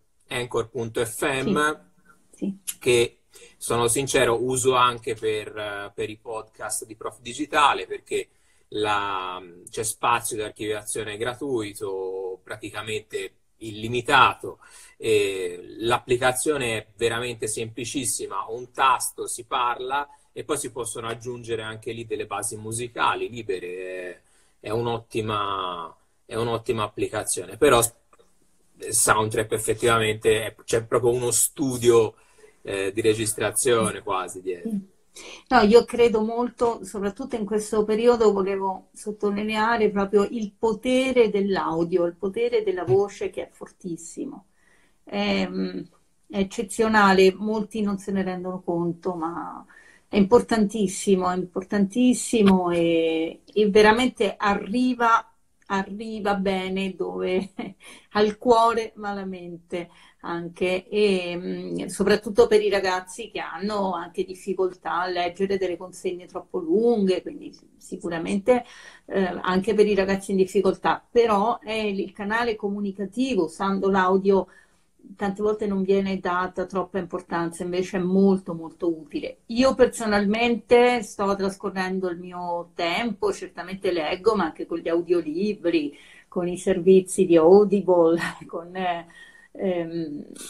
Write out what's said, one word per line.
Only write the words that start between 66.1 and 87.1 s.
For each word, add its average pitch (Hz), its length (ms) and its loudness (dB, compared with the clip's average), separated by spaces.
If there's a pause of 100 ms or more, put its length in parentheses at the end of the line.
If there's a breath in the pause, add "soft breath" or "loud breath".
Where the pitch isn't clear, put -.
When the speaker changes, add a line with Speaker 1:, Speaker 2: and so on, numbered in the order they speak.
Speaker 2:
troppo 175 320 -10
lunghe, 190 640 2
quindi - 340 -14 (200)
sicuramente, 190 880 0 (420 loud breath)
eh, 190 360 -2
anche 190 320 0
per 208 120 6
i 208 80 2
ragazzi 196 380 0
in 196 60 2
difficoltà, 185 720 0
però 226 520 2
è 214 120 -8
il 208 400 -4
canale 220 440 -2
comunicativo, 202 880 -4
usando 196 440 -2
l'audio 190 600 2 (680 soft breath)
tante 202 280 -4
volte 214 260 0
non 196 160 0
viene 196 340 2
data 185 480 -2
troppa 190 320 -4
importanza, 170 640 -6
invece 180 360 -4
è - 20 -2
molto, 190 540 4
molto 160 340 -8
utile. 156 580 -6
Io 247 300 2
personalmente 233 1300 4
sto 196 340 -2
trascorrendo 190 720 -4
il 175 100 -6
mio 180 560 -8
tempo, 196 580 -2
certamente 180 600 -6
leggo, 180 420 0
ma 185 120 2
anche 156 200 -8
con 170 120 -6
gli - 100 -8
audiolibri, 170 1080 0 (300 loud breath)
con 175 220 -4
i 185 100 -6
servizi 190 640 2